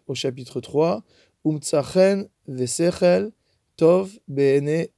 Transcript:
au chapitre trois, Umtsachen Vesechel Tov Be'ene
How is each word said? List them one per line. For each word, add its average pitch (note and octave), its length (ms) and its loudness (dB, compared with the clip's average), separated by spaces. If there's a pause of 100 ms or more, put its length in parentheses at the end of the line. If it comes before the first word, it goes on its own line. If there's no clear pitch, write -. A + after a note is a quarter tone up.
au C#3 80 -8
chapitre B2+ 480 -8
trois, E3 420 -2 (400)
Umtsachen F3+ 840 0 (200)
Vesechel F3 840 0 (440)
Tov F#3+ 520 2
Be'ene C#3+ 580 0 (120)